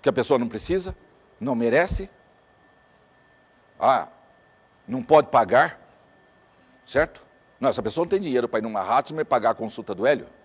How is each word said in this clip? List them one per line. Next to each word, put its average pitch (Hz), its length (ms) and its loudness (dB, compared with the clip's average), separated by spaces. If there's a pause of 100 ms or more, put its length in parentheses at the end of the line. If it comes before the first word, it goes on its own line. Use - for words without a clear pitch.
Que - 60 2
a 127 40 2
pessoa 127 240 0
não 120 120 -2
precisa? 175 460 -6 (440)
Não 127 160 -4
merece? 127 560 0 (1700)
Ah, 113 300 2 (800)
não 127 160 -6
pode 151 240 4
pagar? 90 520 2 (1040)
Certo? - 400 -4 (360)
Não, 131 100 2
essa - 100 -4
pessoa 107 240 -2
não 170 40 -8
tem 196 120 0
dinheiro 123 280 0
pra 113 100 -2
ir 107 40 -2
numa 107 180 -6
Mahatma 135 400 -2
e 151 40 -2
pagar 113 260 0
a 110 40 0
consulta 107 400 -8
do 95 100 -4
Hélio. 131 220 2 (180)